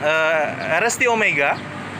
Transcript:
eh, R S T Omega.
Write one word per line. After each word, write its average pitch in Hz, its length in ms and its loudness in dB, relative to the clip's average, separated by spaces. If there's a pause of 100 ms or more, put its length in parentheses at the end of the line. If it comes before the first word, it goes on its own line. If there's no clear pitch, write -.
eh, 156 800 0
R - 0 -
S 233 160 0
T 262 80 2
Omega. 185 480 2 (440)